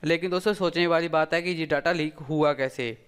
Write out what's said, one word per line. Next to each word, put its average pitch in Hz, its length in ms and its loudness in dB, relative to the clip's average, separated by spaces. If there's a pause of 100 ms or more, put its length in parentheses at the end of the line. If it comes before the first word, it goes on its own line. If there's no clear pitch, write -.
लेकिन 170 260 0
दोस्तों, 185 240 0
सोचने 175 320 0
वाली 170 220 2
बात 156 260 0
है 170 80 0
कि 180 80 -2
ये 160 160 -2
डेटा 147 260 0
लीक 156 260 -2
हुआ 151 340 2
कैसे। 131 440 -4 (120)